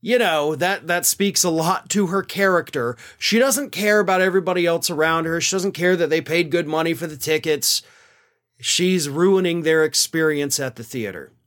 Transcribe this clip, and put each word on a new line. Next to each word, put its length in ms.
you 160
know, 360
that, 320
that 180
speaks 400
a 60
lot 400
to 160
her 160
character. 760
She 200
doesn't 300
care 320
about 220
everybody 420
else 240
around 380
her. 160
She 120
doesn't 180
care 220
that 140
they 140
paid 280
good 160
money 280
for 120
the 120
tickets. 640
She's 520
ruining 500
their 240
experience 760
at 180
the 80
theater. 480